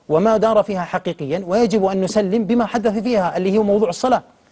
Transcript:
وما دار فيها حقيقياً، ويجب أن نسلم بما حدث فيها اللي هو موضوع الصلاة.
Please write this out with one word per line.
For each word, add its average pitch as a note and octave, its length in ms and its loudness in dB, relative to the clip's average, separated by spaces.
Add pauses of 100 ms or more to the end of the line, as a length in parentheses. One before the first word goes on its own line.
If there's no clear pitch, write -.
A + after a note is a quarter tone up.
(100)
وما G3 280 4
دار G#3+ 260 2
فيها F#3 200 -6
حقيقياً، E3 640 -6
ويجب G#3 380 2
أن F#3+ 160 -2
نسلم G3+ 440 0
بما A#3 200 0
حدث G#3+ 380 -2
فيها F#3+ 340 0
اللي F#3+ 200 0
هو A3 60 2
موضوع G3+ 260 2
الصلاة. A#3+ 340 0 (280)